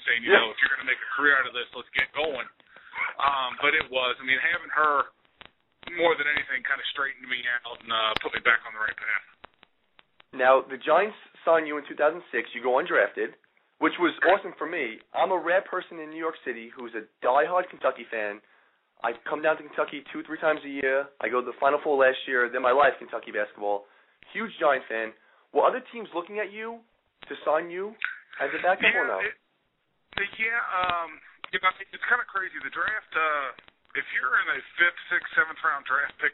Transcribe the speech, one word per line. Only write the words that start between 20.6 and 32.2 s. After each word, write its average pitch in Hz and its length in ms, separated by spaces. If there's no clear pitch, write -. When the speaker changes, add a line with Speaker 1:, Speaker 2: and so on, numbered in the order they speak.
Speaker 2:
a 139 80
year. 135 320
I 113 80
go 123 80
to 127 80
the 123 160
Final 139 240
Four 143 160
last 131 240
year. 123 240
They're 127 160
my 123 80
life, 135 240
Kentucky 117 320
basketball. 104 560
Huge 208 240
Giant 143 320
fan. 113 240
Were 139 160
other 254 240
teams 220 240
looking 208 240
at 190 80
you 220 320
to 143 40
sign 165 240
you 190 240
as 139 160
a - 80
backup 196 240
Speaker 1:
Yeah, 240 160
Speaker 2:
or - 80
no? 95 80
Speaker 1:
it, - 1080
yeah, 226 240
um, 170 400
you 196 80
know, 185 160
it's - 320
kinda 240 160